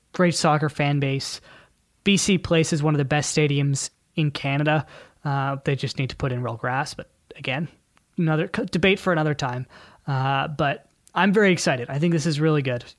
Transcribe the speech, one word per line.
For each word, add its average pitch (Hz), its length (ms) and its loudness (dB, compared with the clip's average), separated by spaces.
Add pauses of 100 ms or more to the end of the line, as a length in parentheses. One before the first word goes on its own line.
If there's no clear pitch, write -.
(120)
great 180 220 2
soccer 151 360 2
fan 143 280 0
base. 135 440 -4 (640)
B 202 120 4
C 185 220 2
Place 165 340 0
is 156 100 0
one 151 120 2
of 147 40 2
the 143 60 0
best 147 320 -2
stadiums 143 540 0 (260)
in 151 140 0
Canada. 147 560 0 (380)
Uh, 139 400 -2
they 143 100 0
just 131 240 -6
need 131 100 -2
to - 80 -12
put 135 160 -4
in 123 100 -4
real 113 140 -6
grass, 131 380 -4
but - 160 -16 (260)
again, 139 320 -6 (480)
another 160 380 2
c-, 233 120 -4
debate 190 320 2
for 185 140 -2
another 156 220 0
time. 123 320 -6 (400)
Uh, 135 420 -2
but 147 400 -4 (260)
I'm 185 180 4
very 202 200 6
excited. 135 380 0
I 139 80 -4
think 170 140 2
this 160 120 0
is 151 160 0
really 151 220 2
good, 123 220 -4 (140)